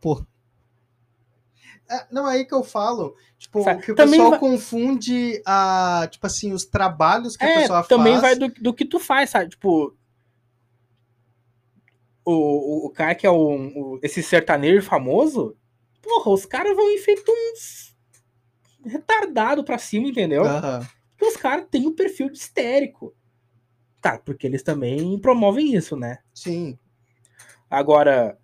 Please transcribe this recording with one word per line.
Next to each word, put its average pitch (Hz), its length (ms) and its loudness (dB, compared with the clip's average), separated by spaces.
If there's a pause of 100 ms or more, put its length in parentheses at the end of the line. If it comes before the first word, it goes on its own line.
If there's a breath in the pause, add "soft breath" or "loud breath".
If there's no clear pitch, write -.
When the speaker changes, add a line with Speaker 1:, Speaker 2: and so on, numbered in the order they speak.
Speaker 1:
Pô. 156 240 -4 (1700 soft breath)
É, 247 220 -8
não, 277 140 -4
aí 262 180 0
que 262 100 -10
eu 262 80 0
falo, 214 540 -4 (220 soft breath)
tipo, - 240 -4
Speaker 2:
Sabe, 185 200 0
Speaker 1:
que 220 100 -6
o - 20 -6
Speaker 2:
também 294 260 8
Speaker 1:
pessoal 339 120 8
Speaker 2:
vai 294 60 4
Speaker 1:
confunde 240 1080 -2
a, 185 640 2
tipo - 160 -8
assim, 196 260 -6
os 185 140 -8
trabalhos 196 680 0
que - 80 -8
a 285 60 2
Speaker 2:
É, 320 140 4
Speaker 1:
pessoa 202 200 2
Speaker 2:
também 240 380 6
Speaker 1:
faz. - 0 -
Speaker 2:
vai 254 160 4
do, 254 260 -4
do 233 120 0
que 302 100 -6
tu 311 160 -4
faz, 269 300 0
sabe? 185 180 0
Tipo, 165 480 -2 (2250)
o, 175 80 0
o, 147 540 -2
o 143 40 -14
cara 165 240 -2
que 170 120 -4
é 190 40 6
o, 175 40 4 (600)
o, 131 80 -12
esse 151 200 -6
sertanejo 165 600 2
famoso, 180 760 -2 (460)
porra, 427 280 0
os 196 140 2
caras 381 320 -2
vão 415 140 2
e 415 80 0
feito 403 340 0
uns - 640 -6 (880)
retardado 285 800 -2
pra 247 140 -6
cima, 233 300 -6
entendeu? 175 360 0
Speaker 1:
Aham. 139 420 -4 (300)
Speaker 2:
Porque - 80 -4 (100)
os - 20 -10
caras 294 340 -4
têm 269 160 -2
um 320 80 -2
perfil 381 360 -4
de 269 80 -16
histérico. 247 760 -4 (840)
Tá, 131 180 -2
porque - 280 -10
eles 131 160 -6
também 151 560 -4
promovem 240 560 2
isso, 165 220 -4
né? 123 220 -10 (140)
Speaker 1:
Sim. 165 460 -10 (880 soft breath)
Speaker 2:
Agora, 143 760 2